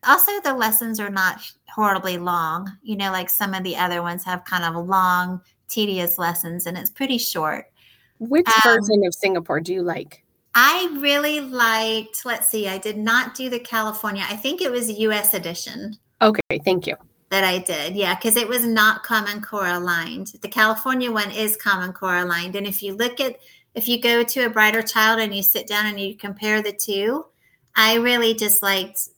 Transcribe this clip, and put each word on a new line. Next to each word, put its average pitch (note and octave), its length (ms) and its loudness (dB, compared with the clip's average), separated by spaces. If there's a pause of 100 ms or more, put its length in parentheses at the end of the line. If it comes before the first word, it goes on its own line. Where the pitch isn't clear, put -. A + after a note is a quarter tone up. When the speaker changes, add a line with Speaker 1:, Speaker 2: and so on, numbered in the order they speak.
Speaker 1:
Also, D4 240 6 (100)
the C#4+ 120 0
lessons A3 460 0
are G3+ 100 -4
not F#3+ 300 0 (280)
horribly F#3+ 500 0
long. F3 540 -2 (120)
You G#3+ 120 -4
know, G3 160 -2
like, F3+ 180 -4
some G3 240 -2
of F#3+ 100 -4
the F3+ 120 -4
other F3 260 0
ones F3 220 -4
have F3+ 220 -6
kind F3 180 0
of E3+ 240 -2
long, F#3 540 2 (260)
tedious F#3 500 -2
lessons, E3+ 500 -4
and F3 100 -6
it's - 120 -4
pretty C4+ 280 -2
short. D#3 480 -4 (540)
Speaker 2:
Which C#4 280 2
Speaker 1:
Um, A3 160 4
Speaker 2:
version G#3+ 420 4
of F3 80 -2
Singapore E3+ 460 0
do E3+ 140 -4
you F#3 80 -2
like? - 420 -6 (320)
Speaker 1:
I E4 340 4 (100)
really D4 400 0
liked, A3 880 -2
let's A3+ 240 -2
see, G#3 180 -2
I F#3+ 120 -4
did G#3+ 180 -6
not A3+ 380 0
do B3+ 140 -6
the A#3+ 100 -4
California. G#3+ 680 -4
I G3+ 80 -6
think D4+ 260 -4
it C#4+ 100 0
was A#3+ 180 -2
U G#3+ 220 2
S G#3 220 2
edition. F3+ 600 -8 (260)
Speaker 2:
Okay, G#3+ 440 4
thank F#3 220 2
you. - 80 -4 (340)
Speaker 1:
That G3 140 2
I F#3 160 2
did, F3 360 -4
yeah, F#3+ 200 0
'cause G#3+ 200 2
it A#3 140 0
was A#3+ 160 0
not A3 380 4
Common G#3 380 -2
Core G3+ 260 -4
aligned. F3 720 -4
The G#3 80 -10
California A#3 600 2
one G#3 180 0
is G#3+ 260 -2
Common F#3 380 -2
Core F3+ 240 0
aligned. F3+ 380 -2
And G3+ 100 -4
if G3+ 160 -6
you G3 140 -6
look A#3+ 240 -2
at, C4 180 -2 (380)
if A3+ 120 -4
you A#3+ 140 2
go A#3 220 4
to B3 220 0
A A3+ 40 0
Brighter A3 320 4
Child A3 380 2
and G#3 160 -2
you G3 80 -4
sit - 240 0
down G#3 180 0
and G3+ 140 -4
you G3 180 -6
compare G#3+ 460 -2
the G#3 100 -4
two, G#3+ 540 -2 (480)
I A3+ 200 6
really A#3 380 4
just G#3+ 300 2
liked F#3+ 540 -2